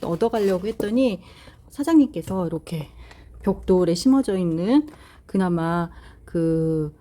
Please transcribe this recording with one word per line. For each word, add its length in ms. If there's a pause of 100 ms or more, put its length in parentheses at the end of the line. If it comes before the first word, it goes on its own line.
얻어가려고 640
했더니 540 (480)
사장님께서 800
이렇게 420 (540)
벽돌에 500
심어져 440
있는 520 (380)
그나마 640 (340)
그 760